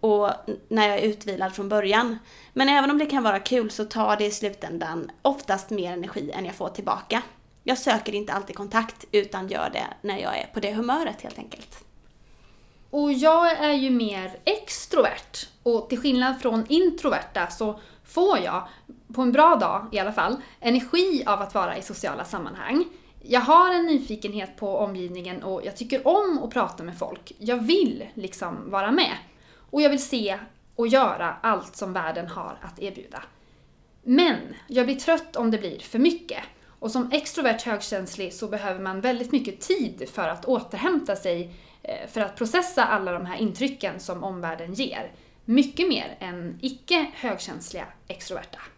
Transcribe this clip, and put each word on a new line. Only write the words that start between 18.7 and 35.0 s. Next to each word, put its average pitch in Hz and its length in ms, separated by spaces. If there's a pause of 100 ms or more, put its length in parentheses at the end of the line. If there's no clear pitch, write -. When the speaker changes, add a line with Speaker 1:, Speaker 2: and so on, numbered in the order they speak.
Speaker 2:
på 254 80
en 247 100
bra 311 240
dag 202 360
i 214 60
alla 196 140
fall, 208 240 (240)
energi 254 680
av 202 160
att 196 120
vara 175 220
i 190 60
sociala 175 420
sammanhang. 214 600 (380)
Jag 247 180
har 339 340
en 339 120
nyfikenhet 208 680
på 196 200
omgivningen 180 680
och 190 220
jag - 120
tycker 247 320
om 359 340
att 233 80
prata 190 320
med 170 160
folk. - 400
Jag 233 180
vill 240 580
liksom 185 560
vara 196 200
med. 302 220 (580)
Och 294 120
jag 285 80
vill 277 120
se 208 360 (380)
och 233 120
göra 214 520
allt 202 360
som 190 160
världen 170 360
har 165 320
att - 180
erbjuda. - 440 (800)
Men 294 360 (280)
jag 247 200
blir 269 100
trött 320 400